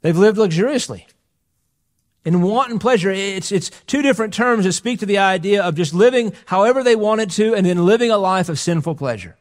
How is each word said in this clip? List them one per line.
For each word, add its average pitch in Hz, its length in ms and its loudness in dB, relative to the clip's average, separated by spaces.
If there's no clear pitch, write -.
They've 160 160 0
lived 202 200 4
luxuriously. 202 680 -2
In 175 160 2
wanton 233 360 0
pleasure, 196 320 0
it's, 190 440 -6
it's - 180 -4
two 285 160 -2
different 220 320 0
terms 226 320 0
that 180 80 0
speak 233 260 -6
to 214 60 -8
the 202 120 0
idea 190 460 2
of 170 120 -2
just 160 180 -2
living 233 400 2
however 233 360 2
they 233 140 4
wanted 214 340 -2
to 220 240 0
and 185 100 0
then 175 200 2
living 226 260 4
a 208 60 2
life 185 320 0
of 147 100 -6
sinful 165 360 -2
pleasure. 104 460 -8